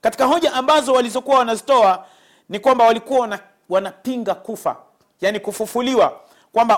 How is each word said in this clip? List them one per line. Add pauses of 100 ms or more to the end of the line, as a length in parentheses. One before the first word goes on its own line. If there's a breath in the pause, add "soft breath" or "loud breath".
Katika
hoja
ambazo
walizokuwa
wanazitoa (420 soft breath)
ni
kwamba
walikuwa
wana-, (300)
wanapinga
kufa, (440)
yani
kufufuliwa, (320 soft breath)
kwamba